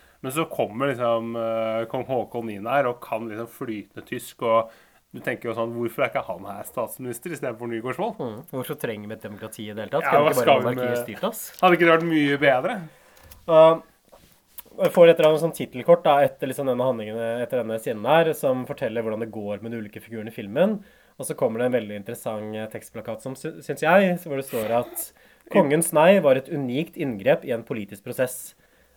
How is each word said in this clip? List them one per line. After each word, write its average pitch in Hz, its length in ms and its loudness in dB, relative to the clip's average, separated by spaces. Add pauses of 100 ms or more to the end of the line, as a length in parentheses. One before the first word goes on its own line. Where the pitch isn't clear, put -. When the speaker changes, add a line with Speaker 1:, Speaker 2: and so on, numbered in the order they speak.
(220)
Speaker 1:
men 131 100 -6
så 156 160 -2
kommer 113 400 -2
liksom, 117 480 -2
eh, 113 480 -2
kong 131 220 -6
Haakon 117 420 -4
inn 101 160 -10
her 131 220 2
og 120 160 -4
kan 113 260 -8
liksom 110 240 -10
flytende 107 560 -12
tysk, - 320 -12
og 113 300 2 (420)
du 120 80 -14
tenker 120 300 -6
jo 110 40 -6
sånn, 117 220 -4
hvorfor 117 300 -4
er - 20 -2
ikke 117 160 -4
han 92 240 -10
her 101 160 -12
statsminister 123 680 -10
i 151 60 -8
stedet 127 220 -8
for 120 100 -10
Nygaardsvold? 127 480 -6
Speaker 2:
Mm. 123 340 -10
Hvorfor 131 300 -8
trenger 104 260 -8
vi 104 60 -12
et 110 80 -14
demokrati 107 480 -14
i 104 60 -12
det 107 100 -8
hele 104 60 -14
tatt? 147 140 0
Speaker 1:
Ja, 139 80 0
Speaker 2:
Kan 143 120 6
Speaker 1:
hva 156 60 4
Speaker 2:
ikke 151 40 2
bare 127 140 2
Speaker 1:
skal 139 80 8
vi 123 80 2
Speaker 2:
monarkiet 123 240 -2
Speaker 1:
med 120 160 -2
Speaker 2:
styrt 120 240 -6
oss? - 320 -10
Speaker 1:
Hadde 180 160 6
ikke 170 80 4
det 165 160 6
vært 170 80 -2
mye 147 320 2
bedre? 147 400 2 (720)
Speaker 2:
Og 160 300 8 (1000)
jeg 180 160 2
får 170 160 10
et 165 80 0
eller 156 80 6
annet 156 160 4
sånn 156 160 -4
tittelkort 147 440 2
da, 147 200 6
etter 135 240 -2
liksom 135 240 -2
denne 123 160 0
handlingen, 110 320 -4 (240)
etter 123 160 -2
denne 110 180 -4
scenen 113 300 -4
her, 160 240 4
som 127 320 -2
forteller 117 400 -6
hvordan 110 160 -4
det 113 100 -8
går 104 300 -8
med 113 120 -12
de 117 100 -8
ulike 104 180 -16
figurene 110 320 -12
i - 80 -20
filmen. 160 380 0 (420)
Og 135 80 -10
så - 80 -8
kommer 113 240 -2
det 123 80 0
en 123 80 0
veldig 104 240 -6
interessant, 107 560 -8
eh, 110 160 -8
tekstplakat 110 480 -12
som 131 160 -10
sy-, 160 260 -12
synes - 220 -8
jeg, 180 300 6 (100)
hvor 139 160 -6
det 139 80 -8
står 110 220 -4 (100)
at - 320 -10 (400)
«Kongens 165 400 2
nei 170 280 6
var 139 200 6
et 131 80 -10
unikt 143 480 -4
inngrep 131 480 0
i 131 80 -4
en 113 100 -4
politisk 104 400 -10
prosess. - 520 -6 (420)